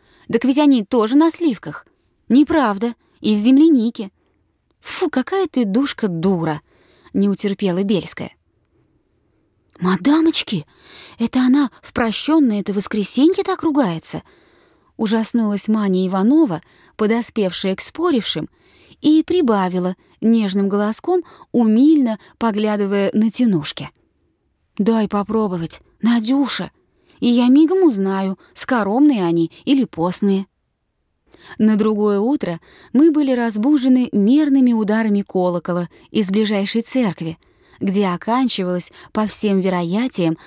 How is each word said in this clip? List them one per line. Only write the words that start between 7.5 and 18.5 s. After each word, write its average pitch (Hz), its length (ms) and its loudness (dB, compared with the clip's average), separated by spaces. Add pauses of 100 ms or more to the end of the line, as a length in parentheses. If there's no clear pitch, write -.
Бельская. 180 480 -4 (1500)
"Мадамочки, 202 840 0 (540)
это 233 220 -2
она 254 320 2 (100)
в - 100 -20
прощённое 240 680 0
это 202 120 -4
воскресенье 240 680 0
так 381 220 -4
ругается?" 208 580 -2 (720)
Ужаснулась 220 720 -2
Маня 196 400 0
Иванова, 196 560 2 (340)
подоспевшая 208 800 -2
к - 60 -8
спорившим, 269 680 -4 (540)